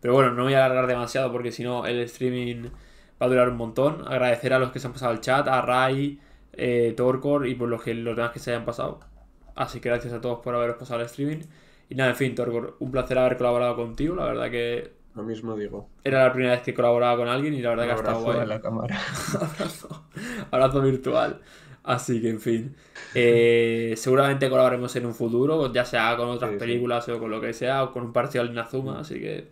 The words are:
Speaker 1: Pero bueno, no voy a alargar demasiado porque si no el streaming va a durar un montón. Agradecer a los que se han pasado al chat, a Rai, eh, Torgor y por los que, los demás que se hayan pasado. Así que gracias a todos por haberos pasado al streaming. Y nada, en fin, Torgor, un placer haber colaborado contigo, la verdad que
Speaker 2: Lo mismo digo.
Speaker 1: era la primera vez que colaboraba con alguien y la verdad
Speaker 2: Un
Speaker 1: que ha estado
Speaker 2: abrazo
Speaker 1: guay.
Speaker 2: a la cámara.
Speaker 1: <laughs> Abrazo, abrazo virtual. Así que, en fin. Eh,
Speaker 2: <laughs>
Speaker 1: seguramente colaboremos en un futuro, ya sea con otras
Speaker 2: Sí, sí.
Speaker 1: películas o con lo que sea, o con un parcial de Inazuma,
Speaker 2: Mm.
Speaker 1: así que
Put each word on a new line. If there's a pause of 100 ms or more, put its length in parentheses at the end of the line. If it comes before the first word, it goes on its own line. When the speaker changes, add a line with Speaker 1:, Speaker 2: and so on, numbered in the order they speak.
Speaker 1:
Pero
bueno,
no
voy
a
alargar
demasiado
porque
si
no
el
streaming (500)
va
a
durar
un
montón.
Agradecer
a
los
que
se
han
pasado
al
chat,
a
Rai, (360)
eh,
Torgor
y
por
los
que,
los
demás
que
se
hayan
pasado. (540)
Así
que
gracias
a
todos
por
haberos
pasado
al
streaming. (500)
Y
nada,
en
fin,
Torgor,
un
placer
haber
colaborado
contigo,
la
verdad
que (180)
Speaker 2:
Lo
mismo
digo. (140)
Speaker 1:
era
la
primera
vez
que
colaboraba
con
alguien
y
la
verdad
Speaker 2:
Un
Speaker 1:
que
ha
estado
Speaker 2:
abrazo
Speaker 1:
guay.
Speaker 2:
a
la
cámara. (200)
Speaker 1:
<laughs>
Abrazo, (460)
abrazo
virtual. (440)
Así
que,
en
fin. (380)
Eh,
Speaker 2:
<laughs>
Speaker 1:
seguramente
colaboremos
en
un
futuro,
ya
sea
con
otras
Speaker 2:
Sí,
sí.
Speaker 1:
películas
o
con
lo
que
sea,
o
con
un
parcial
de
Inazuma,
Speaker 2:
Mm.
Speaker 1:
así
que